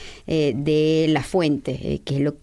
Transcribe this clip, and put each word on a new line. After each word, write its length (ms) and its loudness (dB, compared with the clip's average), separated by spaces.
eh, 280 2
de 540 2
la 140 2
fuente, 580 0
eh, 220 -4
qué 140 -4
es 40 0
lo, 220 0